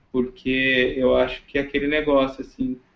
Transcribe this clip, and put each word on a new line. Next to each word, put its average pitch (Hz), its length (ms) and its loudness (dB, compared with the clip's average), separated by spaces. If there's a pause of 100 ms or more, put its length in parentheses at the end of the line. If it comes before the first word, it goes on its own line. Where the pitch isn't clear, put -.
(120)
porque 127 840 0
eu 127 200 2
acho 127 300 -2
que - 120 -6
é 139 40 -2
aquele 143 240 -2
negócio, 143 560 0
assim, 127 360 -8 (180)